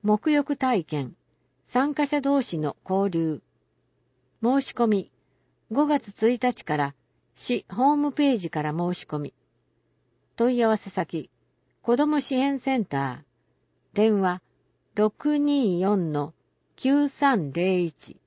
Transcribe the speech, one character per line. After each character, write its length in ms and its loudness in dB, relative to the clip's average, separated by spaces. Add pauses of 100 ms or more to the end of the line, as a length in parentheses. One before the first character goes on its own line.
沐 260 2
浴 260 0
体 280 0
験。 300 -6 (540)
参 260 0
加 120 0
者 140 0
同 220 0
士 160 -6
の 180 -4 (120)
交 220 0
流。 300 -2 (1000)
申 200 2
し 100 -12
込 140 0
み、 240 0 (640)
五 140 2
月 260 -2 (160)
一 140 0
日 220 -2
か 120 -4
ら 180 -2 (400)
市 360 -6
ホ 240 2
ー 20 0
ム 160 0
ペ 220 2
ー 20 -2
ジ 140 -6
か 120 -4
ら 100 -2
申 220 -2
し 120 -14
込 120 -6
み。 160 -8 (1040)
問 200 2
い 60 2
合 60 4
わ 80 4
せ 140 -10
先、 400 -6 (520)
子 140 2
ど 100 2
も 140 0
支 140 -6
援 260 0
セ 160 -2
ン 80 0
タ 400 -6 (680)
ー。 40 -6
電 240 2
話、 220 -2 (520)
六 440 0
二 420 2
四 320 0
の 220 -4 (420)
九 320 2
三 440 0
零 300 0
一。 440 -8